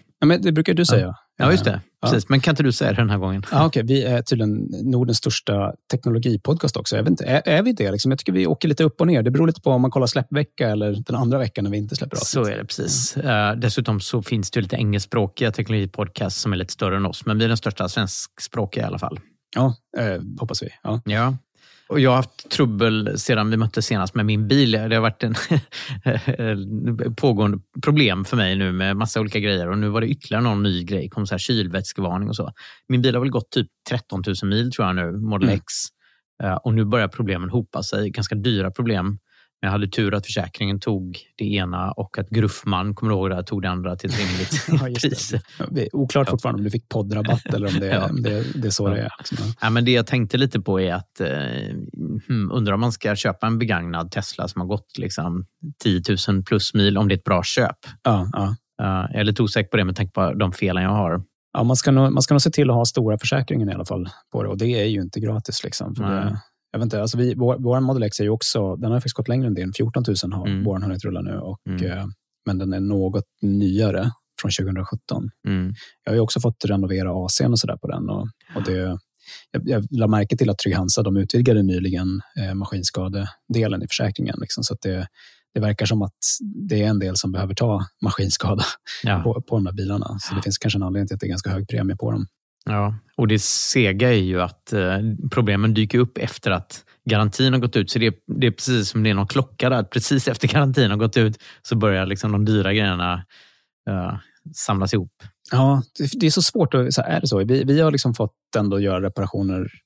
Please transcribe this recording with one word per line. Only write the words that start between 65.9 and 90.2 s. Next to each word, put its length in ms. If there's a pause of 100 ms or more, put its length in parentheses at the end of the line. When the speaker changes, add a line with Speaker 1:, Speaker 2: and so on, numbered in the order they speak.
Speaker 1:
för 80
Speaker 2:
Nej. 220
Speaker 1:
det, 120 (360)
jag 60
vet 40
inte, 180
alltså 160
vi, 180
vår, 240
vår 200
Model 240
X 160
är 40
ju 60
också, 460
den 160
har 80
faktiskt 160
gått 120
längre 200
än 60
din. 200
Fjortontusen 600
har 140
Speaker 2:
Mm. 160
Speaker 1:
våren 200
hunnit 200
rulla 180
nu. 160
Och, 220 (100)
Speaker 2:
Mm. 220
Speaker 1:
eh, 140 (400)
men 120
den 160
är 60
något 440 (180)
nyare, 680 (300)
från 100
tjugohundrasjutton. 800 (180)
Speaker 2:
Mm. 260 (300)
Speaker 1:
Jag 80
har 40
ju 60
också 180
fått 260
renovera 600
A 40
C:n 220
och 80
sådär 180
på 100
den. 220
Och, 180 (280)
och 80
det, 100 (800)
jag, 140
jag 260
la 160
märke 300
till 120
att 80
Trygg-Hansa, 460
de 140
utvidgade 460
nyligen, 580 (180)
eh, 140
maskinskadedelen 1300
i 40
försäkringen. 540
Liksom, 220
så 100
att 80
det, 260 (460)
det 60
verkar 260
som 160
att 160 (520)
det 140
är 40
en 120
del 160
som 160
behöver 220
ta 320 (180)
maskinskada 600 (400)
Speaker 2:
Ja. 200
Speaker 1:
på, 180
på 140
de 80
där 100
bilarna. 320 (140)
Så 140